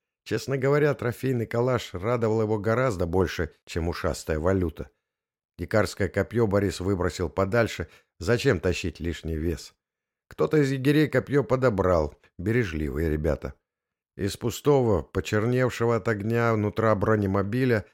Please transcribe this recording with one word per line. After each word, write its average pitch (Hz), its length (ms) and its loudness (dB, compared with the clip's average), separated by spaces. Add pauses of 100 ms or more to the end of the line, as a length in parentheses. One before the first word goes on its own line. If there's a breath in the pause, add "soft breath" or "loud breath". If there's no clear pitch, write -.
(260)
Честно 123 320 -4
говоря, 143 360 2
трофейный 120 540 -4
калаш 120 480 -2
радовал 113 480 0
его 107 160 0
гораздо 110 480 0
больше, 87 440 0 (140 soft breath)
чем 82 220 -4
ушастая 80 500 -4
валюта. 87 540 -2 (640)
Дикарское 95 500 0
копьё 110 380 0
Борис 98 360 0
выбросил 90 480 -2
подальше, 98 580 0 (320 soft breath)
зачем 117 400 2
тащить 90 400 -2
лишний 80 360 -6
вес? 80 380 -4 (540)
Кто-то 156 300 0
из 135 140 2
егерей 143 360 2
копьё 135 360 0
подобрал, 92 720 2 (240 soft breath)
бережливые 82 720 -2
ребята. 76 460 -2 (600)
Из 98 220 -4
пустого, 117 640 2
почерневшего 117 960 0
от 107 140 -2
огня 113 460 0
нутра 107 380 2
бронемобиля 104 1000 2